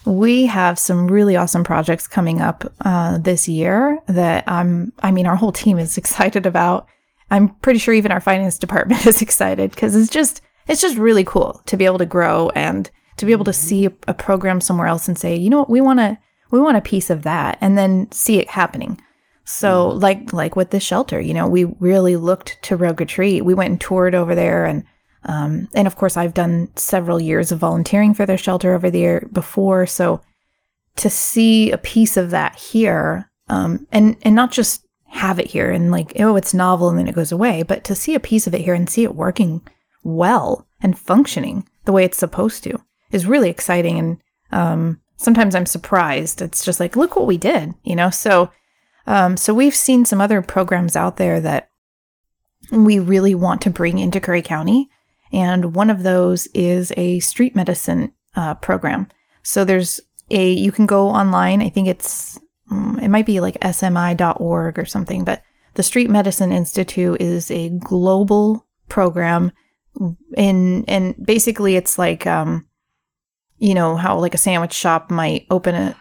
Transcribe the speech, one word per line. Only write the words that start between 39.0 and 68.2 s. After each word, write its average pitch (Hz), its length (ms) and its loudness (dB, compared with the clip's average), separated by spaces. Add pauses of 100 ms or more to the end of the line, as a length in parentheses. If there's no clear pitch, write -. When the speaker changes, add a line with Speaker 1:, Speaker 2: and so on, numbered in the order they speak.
Speaker 1:
it - 100 -6
working 170 460 -2 (420)
well 170 640 0 (140)
and 185 180 0
functioning 196 680 0 (200)
the 196 80 2
way 190 100 6
it's 185 140 -2
supposed 190 480 -4
to - 120 -6 (340)
is 185 140 -2
really 233 240 4
exciting. 170 480 -2
And, 165 200 -4 (340)
um, 165 480 -2 (160)
sometimes 226 400 2
I'm 180 100 0
surprised. 165 760 -2
It's - 240 -6
just 180 160 -2
like, 175 160 -2
"Look 320 180 0
what 381 120 0
we 185 100 2
did," 175 360 -2 (100)
you 175 120 -4
know? 175 140 2
So, 180 420 2 (580)
um, 185 280 2
so - 160 0
we've 269 220 4
seen 254 280 4
some 208 160 0
other 202 220 2
programs 180 560 -2
out 175 180 -2
there 170 240 0
that 156 300 -4 (1000)
we 214 280 6
really 190 360 2
want 180 260 -2
to - 80 0
bring 170 300 -2
into 185 200 -2
Curry 175 220 -2
County. 175 480 0 (420)
And 180 440 0
one 208 140 2
of 190 140 0
those 180 440 2
is 180 500 -2
a 180 220 -2
street - 360 0
medicine, 175 560 -2 (240)
uh, 160 200 -4
program. - 520 -4 (360)
So - 200 0
there's 185 360 0 (300)
a, 185 220 2
you 196 200 0
can 214 140 2
go 202 240 2
online. 196 520 0
I 214 80 -2
think 190 180 -2
it's, - 520 -8 (320)
mm, 202 300 -4
it 226 80 -2
might 214 160 2
be 202 140 0
like 180 220 -4
S 180 220 -4
M 180 140 0
I 175 160 0
dot 170 280 -2
org 170 360 -2
or 180 80 -6
something, 185 380 -6
but - 180 -4 (340)
the 196 80 0
Street 240 260 0
Medicine 196 420 0
Institute 180 720 -2
is 175 300 -4
a 170 180 -6
global 196 960 0 (240)